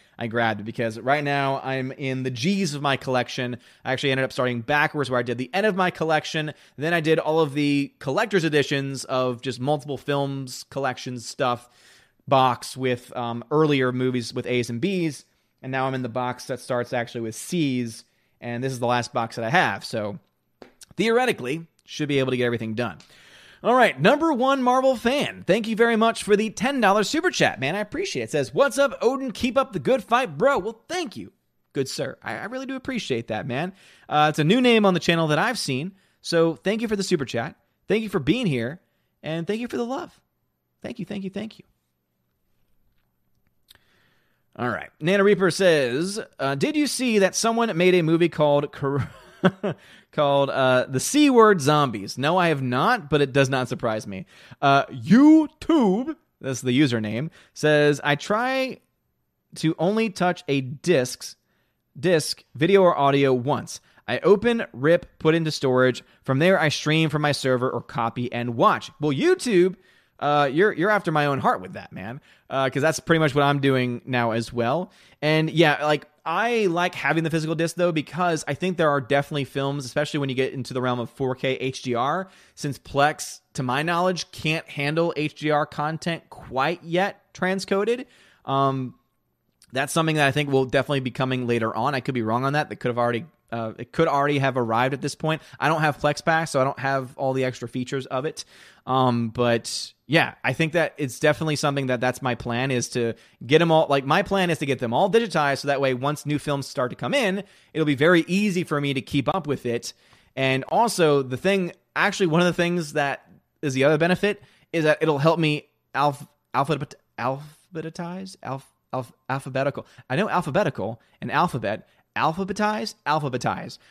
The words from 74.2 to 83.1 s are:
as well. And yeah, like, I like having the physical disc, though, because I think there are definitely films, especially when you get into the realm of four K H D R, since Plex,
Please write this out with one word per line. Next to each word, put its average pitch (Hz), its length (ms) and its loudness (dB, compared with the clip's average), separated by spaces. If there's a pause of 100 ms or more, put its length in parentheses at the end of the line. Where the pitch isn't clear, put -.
as 117 200 -4
well. 127 400 -2 (300)
And 156 260 2
yeah, 156 380 4
like, 151 180 0 (220)
I 214 400 0
like 175 280 -2
having 151 300 0
the 160 60 -2
physical 156 240 -2
disc, 160 220 -4
though, 175 160 0
because 160 540 -2
I 147 60 -4
think 180 240 -4
there 156 140 2
are 143 100 2
definitely 139 440 -2
films, 139 420 -4
especially 147 340 -2
when 139 80 -2
you 131 60 -4
get 127 180 0
into 127 220 -10
the 127 80 -2
realm 123 180 -2
of 117 80 -6
four 127 260 -4
K 131 200 -2
H 131 260 -6
D 123 140 -4
R, 147 340 -2 (260)
since 143 240 -6
Plex, - 640 -2 (140)